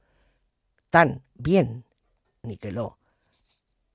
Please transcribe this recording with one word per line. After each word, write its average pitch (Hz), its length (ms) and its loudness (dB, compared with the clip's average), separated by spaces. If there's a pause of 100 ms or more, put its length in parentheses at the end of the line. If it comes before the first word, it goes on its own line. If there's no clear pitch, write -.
(880)
tan 160 340 4 (120)
bien 123 500 0 (560)
niqueló 104 560 -10 (960)